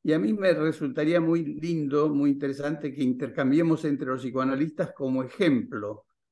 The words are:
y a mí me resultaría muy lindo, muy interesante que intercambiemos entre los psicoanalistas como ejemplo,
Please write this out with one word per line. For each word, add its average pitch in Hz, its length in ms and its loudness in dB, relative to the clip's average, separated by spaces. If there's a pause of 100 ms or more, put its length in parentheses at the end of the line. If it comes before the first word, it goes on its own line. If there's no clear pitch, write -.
y 151 100 2
a 160 60 4
mí 214 140 2
me 190 220 2
resultaría 156 640 0
muy 165 240 2
lindo, 151 640 0
muy 143 220 2
interesante 139 640 -2
que 139 80 -4
intercambiemos 143 800 2
entre 143 240 -2
los 127 140 -4
psicoanalistas 135 720 -2
como 131 300 -2
ejemplo, 117 840 -2 (260)